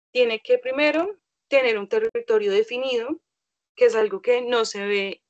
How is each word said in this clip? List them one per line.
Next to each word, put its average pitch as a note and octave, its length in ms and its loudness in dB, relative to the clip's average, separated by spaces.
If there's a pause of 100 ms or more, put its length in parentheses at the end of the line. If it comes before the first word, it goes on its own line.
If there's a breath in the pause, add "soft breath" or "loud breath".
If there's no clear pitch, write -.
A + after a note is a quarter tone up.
(100)
tiene A#3 300 0
que B3 160 2
primero D4 640 -2 (320)
tener B3+ 280 2
un G3+ 80 -8
territorio A3 640 0
definido, A#3+ 720 -2 (560)
que B3 80 4
es A3+ 100 4
algo G3 280 -2
que A#3+ 180 2
no A#3+ 240 0
se G3+ 220 -8
ve G3 420 -4